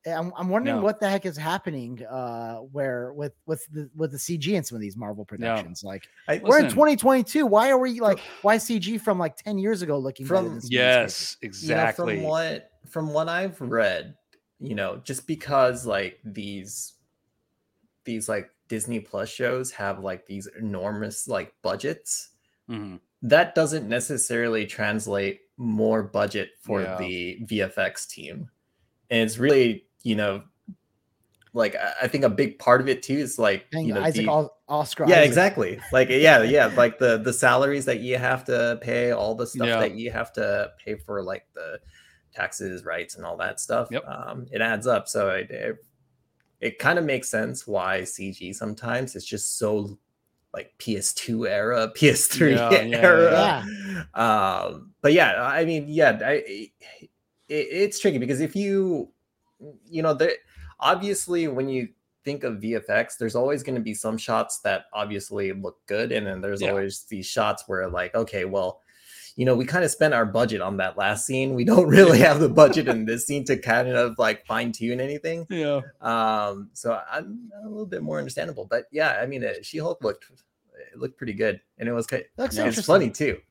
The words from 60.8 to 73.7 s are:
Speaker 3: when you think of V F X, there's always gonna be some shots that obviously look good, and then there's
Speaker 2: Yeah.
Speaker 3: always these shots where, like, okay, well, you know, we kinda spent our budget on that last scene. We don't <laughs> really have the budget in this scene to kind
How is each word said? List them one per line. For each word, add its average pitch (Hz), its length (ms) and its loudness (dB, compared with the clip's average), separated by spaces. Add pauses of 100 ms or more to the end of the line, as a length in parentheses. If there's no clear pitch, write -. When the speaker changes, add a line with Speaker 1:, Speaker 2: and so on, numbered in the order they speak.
Speaker 3:
when 135 220 -2
you 127 200 -4 (340)
think 143 200 -6
of 113 160 -4
V 110 160 -4
F 104 140 -6
X, 110 280 0
there's 113 180 -4
always 127 280 0
gonna 127 160 -4
be 107 140 -6
some 113 240 -4
shots 113 420 -4
that 98 340 -2
obviously 101 600 -6
look 98 320 -10
good, 113 260 -2
and 107 140 -2
then 95 160 -6
there's 101 200 -6
Speaker 2:
Yeah. 98 100 -2
Speaker 3:
always 98 320 -4
these 98 220 -12
shots - 420 -2
where, 95 220 -4
like, 90 260 -6
okay, 107 300 -2
well, 95 360 -4 (540)
you 123 100 -2
know, 127 100 4
we 123 120 -2
kinda 175 200 2
spent 151 280 2
our 117 100 4
budget 107 360 0
on 98 160 -4
that 95 200 -2
last 104 300 0
scene. 131 260 -2
We 123 100 0
don't 220 240 8
<laughs> - 0 -
really 180 300 10
have 147 220 8
the 151 100 4
budget 139 380 8
in 113 180 0
this 117 220 -4
scene 143 180 -4
to 135 100 2
kind 120 320 0